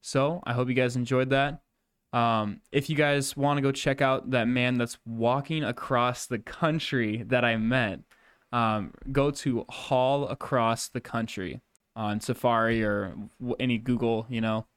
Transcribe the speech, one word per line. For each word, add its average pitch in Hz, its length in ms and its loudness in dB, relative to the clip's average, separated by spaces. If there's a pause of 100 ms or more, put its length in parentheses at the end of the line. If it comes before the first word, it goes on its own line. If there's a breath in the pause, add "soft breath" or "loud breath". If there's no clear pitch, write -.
so 147 440 -2
I 120 80 -4
hope 123 160 0
you 127 60 0
guys 123 220 2
enjoyed 127 340 0
that. 139 300 0 (520)
Um, 113 480 0 (120)
if 143 180 0
you 151 60 0
guys 143 400 2
wanna 143 260 2
go 135 80 4
check 135 320 0
out 131 280 2
that 120 180 2
man 123 300 2
that's 120 280 -2
walking 123 560 0
across 120 640 0
the 120 120 -4
country 117 920 -2
that 123 160 2
I 117 120 2
met, 113 440 0 (520 soft breath)
um, 110 400 0 (200)
go 143 180 2
to 131 400 -2
Haul 135 580 0
Across 117 600 0
the 123 120 -6
Country 113 600 -4 (360)
on 107 240 -2
Safari 113 600 2
or 101 320 0 (260)
w-, 123 200 -4
any 123 180 2
Google, 117 500 0
you 117 120 -4
know. 110 260 -2 (100)